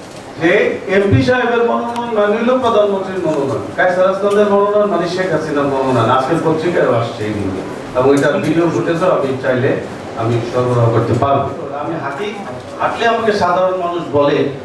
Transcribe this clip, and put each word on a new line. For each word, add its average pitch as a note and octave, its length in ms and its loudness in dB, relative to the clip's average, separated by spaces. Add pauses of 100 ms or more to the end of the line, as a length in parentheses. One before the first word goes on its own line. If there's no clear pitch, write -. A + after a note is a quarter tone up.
(420)
যে F#3 460 2
এমপি G3+ 360 4
সাহেবের A#3+ 340 2
মনোনয়ন A#3 460 0 (120)
মানে G#3 220 2
হলো B3 220 2
প্রধানমন্ত্রীর G3 680 0
মনোনয়ন, C3 340 -2 (140)
কায়সার F#3 400 2
আজমলের G3+ 340 2
মনোনয়ন G3+ 400 4
মানে F3 180 0
শেখ F3+ 240 -2
হাসিনার D3+ 320 -2
মনোনয়ন। C3 460 0
আজকের - 260 2 (100)
পত্রিকায়ও E3+ 500 2
আসছে A2+ 280 -4
এইগুলো, G2 380 -4 (380)
এবং C#3 180 4
এটার C#3+ 220 2
ভিডিও D#3+ 300 2
ফুটেজও E3 360 0
আমি C3 360 0
চাইলে B2 360 0 (400)
আমি A#2 240 0 (120)
সরবরাহ B2 360 2
করতে A#2+ 300 2
পারবো। - 580 0
আমি E3 260 -6
হাঁটি, G#3 300 -6 (460)
হাঁটলে - 280 0
আমাকে A3+ 260 2
সাধারণ F#3 440 0
মানুষ F3 340 -4
বলে C#3+ 380 2 (160)